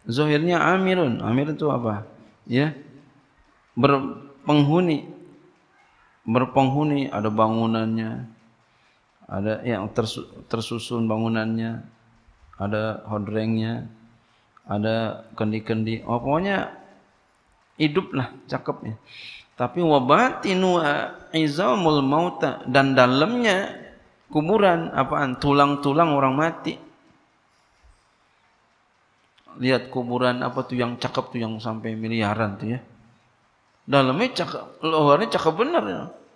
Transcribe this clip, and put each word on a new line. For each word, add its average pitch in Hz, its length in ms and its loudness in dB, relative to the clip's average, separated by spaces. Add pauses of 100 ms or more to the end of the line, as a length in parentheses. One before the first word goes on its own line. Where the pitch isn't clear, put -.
Zahirnya 151 560 2
amirun. 185 580 2
Amir 135 340 0
itu 151 140 -4
apa? 117 380 -2 (400)
Ya. 143 280 0 (1000)
Berpenghuni. 147 1400 0 (1080)
Berpenghuni, 135 840 2
ada 107 220 -2
bangunannya. 113 960 0 (1000)
Ada 104 380 -4
yang 104 240 -2
tersu-, - 380 -4 (180)
tersusun 113 640 -4
bangunannya. 113 720 -2 (800)
Ada 107 500 -4
hodrengnya. 110 800 -2 (800)
Ada 110 680 -4
kendi-kendi. 110 680 -2
Oh, 117 160 -2
pokoknya 180 580 -2 (1000)
hidup 151 340 0
lah, - 220 -4 (160)
cakep 135 340 -6
ya. 110 100 -8 (640)
Tapi 123 240 -2
wa 151 220 4
batinu 185 800 2 (500)
izamul 160 720 2
mauta, 151 640 0
dan 135 240 4
dalamnya 180 800 2 (560)
kuburan 170 640 2
apaan? 139 480 -2
Tulang-tulang 143 720 4
orang 139 240 2
mati. 165 400 -2 (2750)
Lihat 123 300 0
kuburan 123 560 0
apa 131 180 -4
tuh 127 140 -6
yang 120 240 -2
cakep 127 320 -4
tuh, 120 80 -6
yang 113 160 -6
sampai 113 400 -8
miliaran 110 640 -2
tuh 113 160 -4
ya. 127 40 -10 (1080)
Dalamnya 151 560 2
cakep, - 400 -10
luarnya 156 480 4
cakep 160 240 0
bener 269 320 0
ya. 175 140 -6 (340)